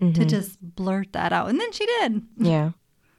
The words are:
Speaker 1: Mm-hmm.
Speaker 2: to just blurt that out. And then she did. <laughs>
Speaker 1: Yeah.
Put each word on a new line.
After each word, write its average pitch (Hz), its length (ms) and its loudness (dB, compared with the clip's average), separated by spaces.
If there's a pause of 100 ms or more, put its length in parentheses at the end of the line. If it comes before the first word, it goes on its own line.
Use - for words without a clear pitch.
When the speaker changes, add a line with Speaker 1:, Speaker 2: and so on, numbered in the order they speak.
Speaker 1:
Mm-hmm. 175 120 6
Speaker 2:
to 165 120 4
just 196 360 -2
blurt 190 520 -6
that 170 200 -2
out. 185 160 0
And 262 100 -2
then 453 120 -6
she 415 140 -6
did. 403 360 0 (100)
<laughs> - 60 -20
Speaker 1:
Yeah. 160 340 2 (480)